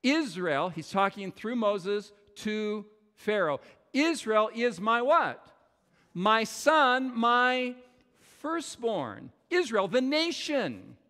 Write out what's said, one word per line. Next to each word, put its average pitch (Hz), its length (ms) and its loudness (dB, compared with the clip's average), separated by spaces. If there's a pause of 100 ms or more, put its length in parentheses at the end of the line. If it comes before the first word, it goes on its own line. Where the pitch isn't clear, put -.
"Israel," 185 640 0
he's 160 200 -10
talking 196 420 -2
through 233 240 -8
Moses 208 560 -2 (260)
to 214 480 -4 (300)
Pharaoh, 180 460 0 (320)
"Israel 226 600 2
is 226 280 -2
my" 233 200 2
what? 262 460 2 (680)
"My 214 300 2
son, 262 720 2
my 247 600 2 (440)
firstborn." 220 1120 -6 (180)
Israel, 226 380 2
the 240 140 2
nation. 262 960 -2 (120)